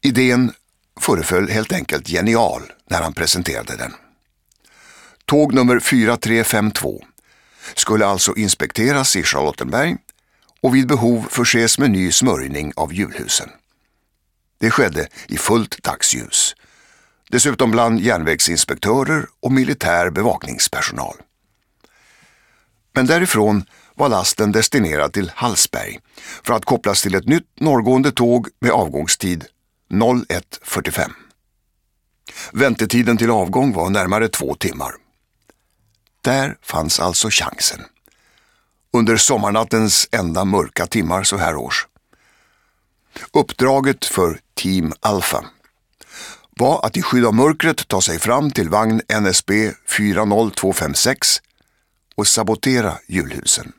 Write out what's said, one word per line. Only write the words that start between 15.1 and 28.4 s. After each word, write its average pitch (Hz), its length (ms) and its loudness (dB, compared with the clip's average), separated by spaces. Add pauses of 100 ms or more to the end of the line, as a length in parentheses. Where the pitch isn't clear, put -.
i - 120 -6
fullt - 440 -2
dagsljus. - 720 -4 (760)
Dessutom 127 400 2
bland 113 300 2
järnvägsinspektörer 101 1300 0 (140)
och 123 120 -2
militär 90 580 2
bevakningspersonal. - 1040 -4 (1800)
Men 131 140 2
därifrån 107 580 2 (300)
var 143 140 0
lasten 104 440 0
destinerad 87 600 2
till 95 220 -4
Hallsberg 57 680 -4 (420)
för 123 120 0
att 110 100 -2
kopplas 107 380 0
till 95 120 0
ett 98 120 0
nytt 156 340 0
norrgående 131 520 2
tåg 120 360 2 (120)